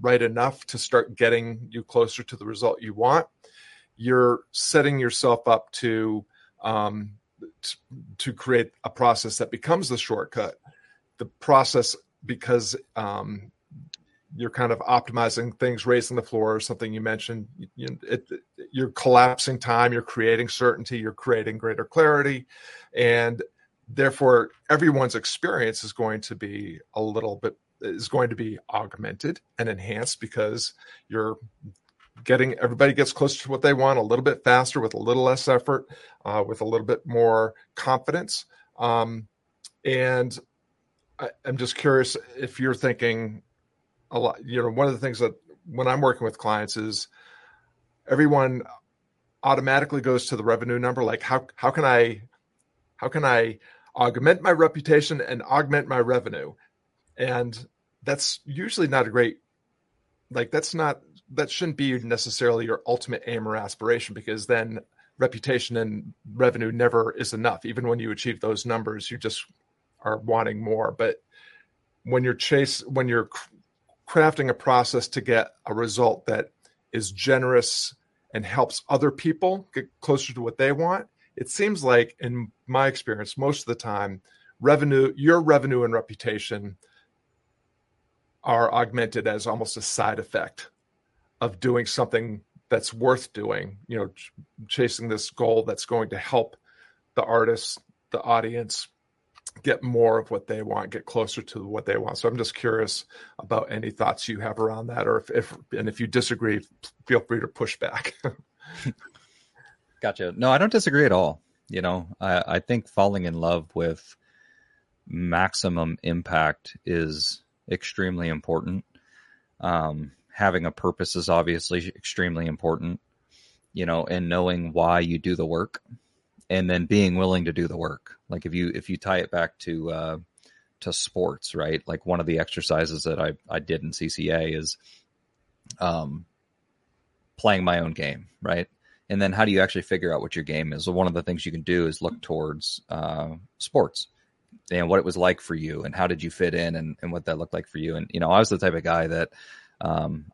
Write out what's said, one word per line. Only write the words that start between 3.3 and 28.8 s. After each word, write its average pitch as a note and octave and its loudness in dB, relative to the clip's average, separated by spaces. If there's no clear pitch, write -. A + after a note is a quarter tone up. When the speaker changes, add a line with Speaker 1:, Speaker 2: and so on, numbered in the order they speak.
Speaker 1:
you're B2 4
setting C#3+ 2
yourself B2 2
up A2+ 4
to, A2 -2
um, G#2 -4
t-, - -10
to B2+ -6
create A#2+ 2
a - -6
process - 2
that A2+ -4
becomes E3 -2
the B2 -2
shortcut. G#2 -6
The - -12
process, - 4
because, A#2+ -2
um, G2+ -8
you're A#2 -6
kind B2 0
of A2+ 0
optimizing A#2 0
things, B2 -2
raising B2 2
the A#2 0
floor, A2 0
something A2+ -6
you A2 -6
mentioned, A2 -6
you, B2+ -12
it, - -6
you're C3 -4
collapsing B2+ 6
time, A#2+ 2
you're A#2 -2
creating A#2 0
certainty, A#2+ 0
you're G#2+ -6
creating A2 -2
greater A2 -4
clarity, C#3+ 4
and A#2 2
therefore B2+ 4
everyone's C#3+ 4
experience A#2+ -2
is G#2 -12
going A2 -2
to A2+ -12
be G2+ -10
a A2 -4
little A2 -4
bit, G#2+ -6
is G#2 -8
going B2+ 0
to A#2 -6
be A2 -8
augmented G#2+ -6